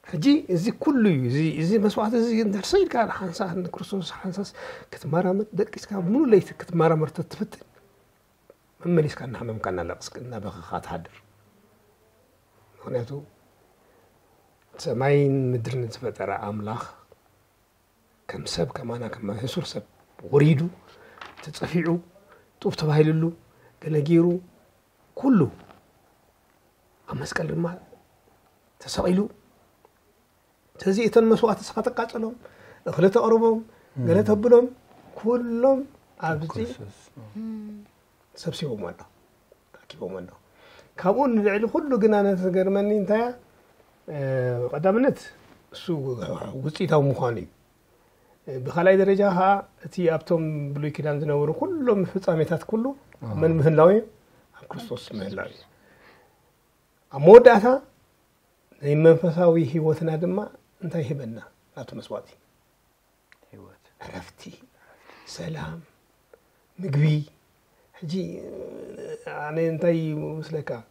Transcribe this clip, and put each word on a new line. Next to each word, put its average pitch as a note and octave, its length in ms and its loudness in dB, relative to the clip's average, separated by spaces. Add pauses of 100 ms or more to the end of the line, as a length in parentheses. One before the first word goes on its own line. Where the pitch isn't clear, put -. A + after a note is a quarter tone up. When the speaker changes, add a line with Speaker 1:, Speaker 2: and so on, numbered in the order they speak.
Speaker 1:
ሕጂ D#3+ 180 -4 (240)
እዚ F3+ 160 0 (100)
ኩሉ C4+ 320 0
እዩ። D3 180 2
እዚ፣ B2 120 0 (180)
እዚ D#3+ 220 -2
መስዋዕቲ G#3+ 400 0
እዚ A#3 200 0
እንድሕር G#3 300 -2
ሰይድካ F4+ 280 2 (160)
ሓንሳ F#3 280 -8 (140)
ንክርስቶስ F#3 580 -8
ሓንሳስ F#3+ 380 -10 (380)
ክትመራመር F#3 680 -2
ደቂስካ - 360 -6 (100)
ሙሉ G#3+ 260 2
ለይቲ G3 260 6
ክትመራመር D#3+ 580 0
ተትፍትን - 520 -10 (1200)
መመሊስካ E3 420 0
እናሕመምካ A2 440 -8
እናለቐስክ F2+ 500 -8
እናበኸኻ G2+ 520 -12 (100)
ትሓድር። F2 360 -12 (1600)
ምክንያቱ B2 360 -8 (1600)
ሰማይን C#3 600 0 (120)
ምድርን B2 400 -4
ዝፈጠረ A2 440 -8 (100)
ኣምላኽ G#2+ 440 -8 (1500)
ከም - 160 -10
ሰብ E3 260 -4
ከማና A#2+ 360 -10
ከም G#2 280 -12
ሕሱር B2+ 300 -8
ሰብ - 200 -12 (380)
ወሪዱ D3 380 4 (800)
ተፀፊዑ D3+ 460 -4 (720)
ጡብ - 140 -2
ተባሂልሉ D#3 480 2 (580)
ገለ D#3 220 -4
ገይሩ E3 220 4 (920)
ኩሉ B3+ 220 4 (1700)
ኣብ D3 100 -10
መስቀል D3 300 -8
ድማ D#3+ 180 -4 (1160)
ተሰቒሉ F3+ 380 -2 (1600)
ስለዚ F#3+ 200 0
እተን A3+ 260 4
መስዋእቲ A3 320 4
እስኻ - 240 -10
ተቃጸሎም፣ A#3+ 520 -6 (500)
እኽሊ E3 240 0
ተቕርቦም፣ A3+ 500 4 (360)
Speaker 2:
እም። C3 100 -4
Speaker 1:
ገለ F3 180 4
ተብሎም፣ A#3 440 6 (460)
ኩሎም A#3+ 640 0 (400)
ኣብዚ D#3+ 280 -4
Speaker 2:
ክርስቶስ። G#3+ 500 -10 (340)
Speaker 3:
እም። G#3+ 400 -12 (640)
Speaker 1:
ሰብሲቦም C#3 460 -8
ኣለዉ፣ F2 260 -14 (600)
ተኣኪቦም - 460 -16
ኣለዉ። F2+ 220 -14 (600)
ካብኡ G3 200 0 (100)
ንልዕሊ G#3 400 2
ኩሉ D4+ 280 -2
ግን G#3+ 180 4
ኣነ G3+ 220 2
ዝገርመኒ F#3+ 580 0
እንታይ G#3 260 0
እያ? A#3+ 100 -2 (800)
እ፣ D#3 100 -10 (500)
ቀዳምነት F#3+ 520 2 (520)
እሱ - 140 -18 (680)
ውፅኢታዊ D3+ 480 0
ምዃኑ B2+ 320 0
እዩ። F#2 120 -10 (1000)
እ፣ C3 120 -10
ብኻልኣይ E3+ 380 4
ደረጃ G3 320 4
ኸዓ F#3 200 2 (320)
እቲ - 140 -16 (120)
ኣብቶም E3 340 0 (280)
ብሉይ C#3+ 220 -6
ኪዳን D3 260 -4
ዝነበሩ D3 380 0
ኩሎም C4+ 500 0
ፍጻሜታት E3 580 -2
ኩሉ A3 220 -4 (360)
Speaker 2:
አዎ። A2 140 -10
Speaker 1:
መን D#3+ 180 2
ምህላው D#3 360 6
እዩ? G#3 100 6 (560)
ኣብ - 120 -20
ክርስቶስ - 440 -12
ምህላው G2 360 -8
እዩ። - 120 -20 (1500)
ኣብ C#3 80 -6
መወዳእታ A3+ 440 12 (1160)
ናይ D3 140 0
መንፈሳዊ E3 580 6 (100)
ህይወትና D#3 500 -2
ድማ F3 220 -2 (420)
እንታይ E3+ 220 -6
ይህበና? A#2+ 360 -8 (320)
ናቱ C3 220 -16
መስዋእቲ A2 380 -12 (1160)
Speaker 2:
ህይወት፣ F#2+ 380 -20 (160)
Speaker 1:
ዕረፍቲ፣ - 420 -18 (840)
ሰላም፣ D#3+ 520 -12 (1000)
ምግቢ። D3+ 260 0 (920)
ሕጂ D#3+ 180 -12 (1200)
ኣነ D3+ 280 -8
እንታይ E3 360 0
ይመስለካ? D3+ 680 -6 (220)